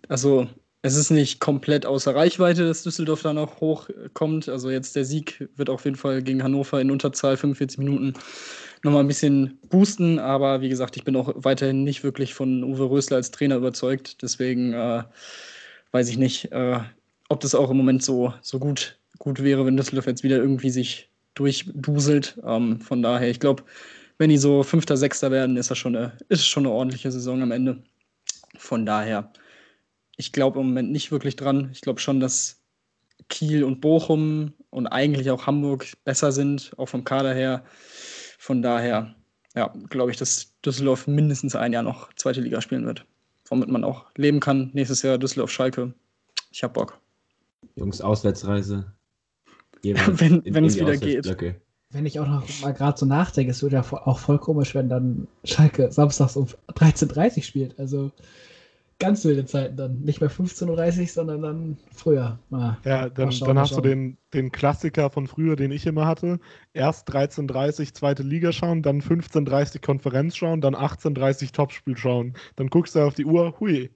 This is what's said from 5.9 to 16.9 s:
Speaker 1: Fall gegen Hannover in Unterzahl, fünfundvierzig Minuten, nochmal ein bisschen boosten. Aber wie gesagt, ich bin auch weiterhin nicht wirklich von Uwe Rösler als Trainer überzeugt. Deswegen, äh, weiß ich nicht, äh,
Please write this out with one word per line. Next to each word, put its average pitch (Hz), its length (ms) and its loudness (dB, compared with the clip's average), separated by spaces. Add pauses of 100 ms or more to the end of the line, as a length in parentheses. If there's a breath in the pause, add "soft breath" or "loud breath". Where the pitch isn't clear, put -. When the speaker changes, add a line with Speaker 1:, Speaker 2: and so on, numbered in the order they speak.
Speaker 1:
Fall 135 260 -2
gegen 131 200 -2
Hannover 139 380 0
in 131 100 2
Unterzahl, 139 480 0
fünfundvierzig 139 400 -2
Minuten, 139 340 0 (680 loud breath)
nochmal 143 200 6
ein 139 60 4
bisschen 139 500 2 (120)
boosten. 180 480 4
Aber 135 420 2
wie 131 80 -2
gesagt, 127 300 -2
ich - 60 -14
bin 131 120 0
auch 127 200 0
weiterhin 135 480 0
nicht 143 200 -4
wirklich 135 300 -4
von 127 280 0
Uwe 131 280 -2
Rösler 135 260 2
als 120 140 -2
Trainer 139 260 0
überzeugt. 127 680 -4
Deswegen, 123 520 -2
äh, 117 300 -2 (880 loud breath)
weiß 123 180 2
ich 117 80 -4
nicht, 131 340 0
äh, 123 280 -2 (500)